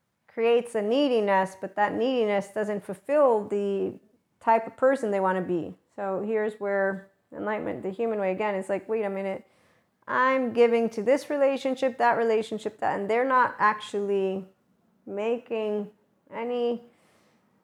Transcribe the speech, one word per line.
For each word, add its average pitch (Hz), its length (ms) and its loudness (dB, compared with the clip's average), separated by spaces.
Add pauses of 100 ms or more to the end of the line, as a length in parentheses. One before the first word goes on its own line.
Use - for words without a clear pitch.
(260)
creates 233 480 2
a 220 80 0
neediness, 208 800 2
but 190 140 -10
that 208 200 0
neediness 214 540 0
doesn't 208 360 -4
fulfill 240 600 2
the 196 480 -2 (480)
type 226 260 2
of 220 100 -14
person 262 340 2
they 196 100 0
wanna 185 200 2
be. 180 340 -4 (220)
So 190 280 -4
here's 214 360 -2
where 196 480 -2 (260)
enlightenment, 208 480 -6
the 190 80 -6
human 220 300 -2
way, 190 120 0
again, 208 220 -2
is 190 140 -6
like, 190 200 -4
"Wait 220 140 0
a 202 80 -2
minute, 196 340 -6 (640)
I'm 254 460 2
giving 233 380 4
to 220 120 -6
this 269 280 2
relationship, 269 680 0
that 233 200 4
relationship, 220 640 -2
that," - 180 -2
and 202 100 -4
they're 233 160 2
not 254 340 2
actually 196 880 0 (640)
making 214 800 -4 (420)
any 240 500 -4 (800)